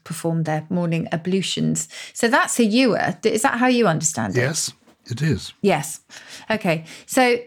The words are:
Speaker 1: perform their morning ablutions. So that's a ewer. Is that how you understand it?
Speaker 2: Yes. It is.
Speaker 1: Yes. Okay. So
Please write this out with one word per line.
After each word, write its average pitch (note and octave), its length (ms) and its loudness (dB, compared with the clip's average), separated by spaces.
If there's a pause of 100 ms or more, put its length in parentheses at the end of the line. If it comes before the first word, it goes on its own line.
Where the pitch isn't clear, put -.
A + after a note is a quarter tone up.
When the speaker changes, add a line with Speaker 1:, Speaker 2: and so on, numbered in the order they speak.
Speaker 1:
perform E3 400 -2
their D#3 260 -2
morning E3+ 400 0
ablutions. E3 760 -2 (260)
So A#3 160 0
that's E4 300 2
a A#3+ 60 6
ewer. G#3+ 580 2
Is A3 200 0
that B3 160 0
how B3+ 80 4
you A#3+ 200 4
understand D3 480 0
it? B2 40 4
Speaker 2:
Yes. C#3+ 340 -2 (380)
It A#2 120 -4
is. C3 300 -2 (100)
Speaker 1:
Yes. F3 380 0 (500)
Okay. E3 340 -2 (220)
So B3 400 4